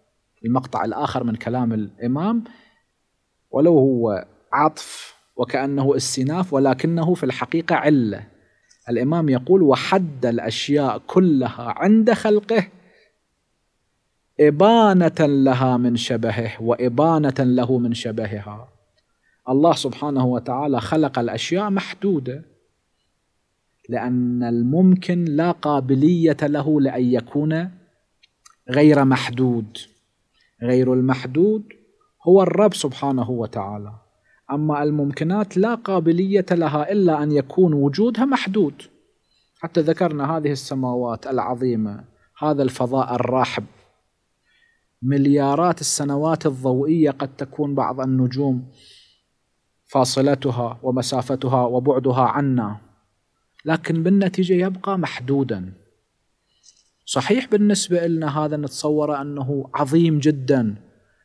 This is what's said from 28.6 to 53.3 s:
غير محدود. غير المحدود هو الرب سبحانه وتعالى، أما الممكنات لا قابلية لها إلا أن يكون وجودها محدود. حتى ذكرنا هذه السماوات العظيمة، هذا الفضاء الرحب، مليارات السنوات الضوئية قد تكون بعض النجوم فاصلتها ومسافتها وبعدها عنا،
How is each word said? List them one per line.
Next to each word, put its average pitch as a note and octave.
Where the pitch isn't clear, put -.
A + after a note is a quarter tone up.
غير C#3+
محدود. A#2+
غير B2+
المحدود C3
هو F#3+
الرب F#3
سبحانه C3
وتعالى، G#2
أما D3
الممكنات D3+
لا A3+
قابلية F#3+
لها D#3
إلا F3
أن D3+
يكون D3+
وجودها G3
محدود. G3+
حتى E3
ذكرنا D#3
هذه D3
السماوات B2
العظيمة، A#2+
هذا D3
الفضاء B2+
الرحب، B2
مليارات C#3+
السنوات D3+
الضوئية C#3
قد C3+
تكون C#3+
بعض C3
النجوم C3
فاصلتها C3
ومسافتها B2+
وبعدها B2+
عنا، B2